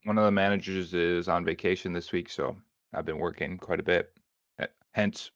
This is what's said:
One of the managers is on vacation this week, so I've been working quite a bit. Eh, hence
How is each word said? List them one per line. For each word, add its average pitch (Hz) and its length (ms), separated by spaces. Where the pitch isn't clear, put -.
One 107 140
of 107 80
the 104 60
managers 95 640
is 87 340
on 87 180
vacation 87 480
this 87 180
week, 85 180
so 69 260
I've 82 120
been 78 120
working 82 400
quite 90 220
a - 40
bit. 85 280
Eh, - 80
hence - 440